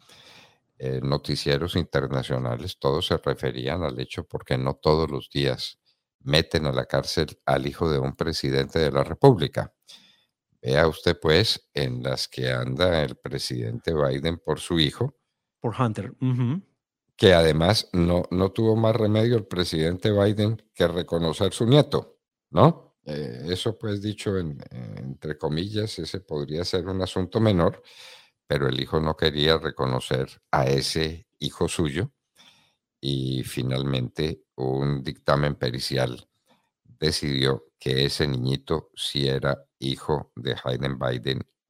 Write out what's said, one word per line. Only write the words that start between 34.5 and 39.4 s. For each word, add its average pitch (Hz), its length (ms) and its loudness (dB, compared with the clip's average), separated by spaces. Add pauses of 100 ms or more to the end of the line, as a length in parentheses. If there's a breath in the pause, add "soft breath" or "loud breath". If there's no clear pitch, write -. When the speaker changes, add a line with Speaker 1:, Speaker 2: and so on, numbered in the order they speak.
Speaker 1:
un 67 480 -2
dictamen 71 520 0
pericial 64 720 -4 (540)
decidió 69 840 -2 (120)
que 65 260 0
ese 73 220 0
niñito 69 680 -2
sí 69 320 -2
era 67 380 -2 (140)